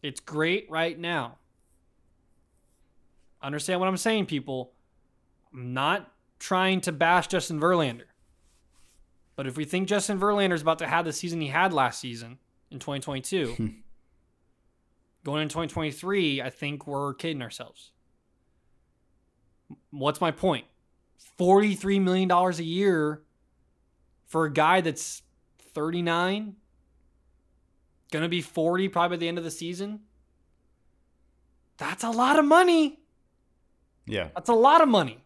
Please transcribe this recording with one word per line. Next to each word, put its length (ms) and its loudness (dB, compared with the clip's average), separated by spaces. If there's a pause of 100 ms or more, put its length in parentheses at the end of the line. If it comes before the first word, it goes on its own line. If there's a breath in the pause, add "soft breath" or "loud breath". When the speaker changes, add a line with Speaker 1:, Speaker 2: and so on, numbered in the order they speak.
Speaker 1:
It's 180 -10
great 500 -2
right 280 -4
now. 400 -4 (2000)
Understand 380 -4
what 80 0
I'm 100 0
saying, 280 0
people. 480 -6 (800)
I'm 200 -10
not 380 -2 (280)
trying 420 2
to 100 -4
bash 360 4
Justin 320 -2
Verlander. 440 0 (1300)
But 120 -8
if 80 -8
we 100 -4
think 220 -2
Justin 320 -2
Verlander 340 2
is 80 -2
about 180 2
to 80 -4
have 180 2
the 80 -6
season 260 -6
he 80 -4
had 260 2
last 280 2
season 360 -12 (340)
in 80 -14
twenty 200 -8
twenty-two, 560 -4
Speaker 2:
<laughs> 1700 -14
Speaker 1:
going 200 -4
into 100 -6
twenty 180 -4
twenty-three, 720 -2
I 80 -6
think 360 -10
we're 280 -4
kidding 280 -6
ourselves. 500 -16 (2000)
What's 280 -2
my 120 2
point? 340 -2 (720)
Forty-three 640 4
million 280 2
dollars 320 2
a 40 -6
year 580 0 (1080)
for 180 0
a 80 -4
guy 280 4
that's 400 -6 (520)
thirty-nine, 840 -2 (1600)
gonna 180 -2
be 120 -2
forty 480 0
probably 280 0
by 40 -6
the 80 -4
end 80 -6
of 80 -8
the 60 -8
season. 500 -10 (1800)
That's 260 -6
a 80 -2
lot 260 4
of 80 6
money. 540 6 (1080)
Speaker 2:
Yeah. 300 -4
Speaker 1:
That's 140 -10
a 40 4
lot 280 8
of 80 6
money. 360 0